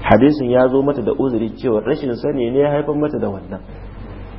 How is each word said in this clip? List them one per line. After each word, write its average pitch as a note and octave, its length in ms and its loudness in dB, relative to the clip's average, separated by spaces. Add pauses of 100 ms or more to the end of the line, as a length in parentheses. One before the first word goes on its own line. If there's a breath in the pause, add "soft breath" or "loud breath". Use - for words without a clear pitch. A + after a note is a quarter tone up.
Hadisin C3 460 4
ya B2+ 180 6
zo C3+ 120 2
mata C3+ 200 0
da G2+ 120 0
uzuri A#2 440 0
cewar A2+ 260 0
rashin C3 320 -2
sani B2+ 360 -2
ne C3 80 2
ya D3 120 4
haifar D3 240 0
mata D3 220 -2
da A2 120 -2
wannan. F#2 320 -10 (760)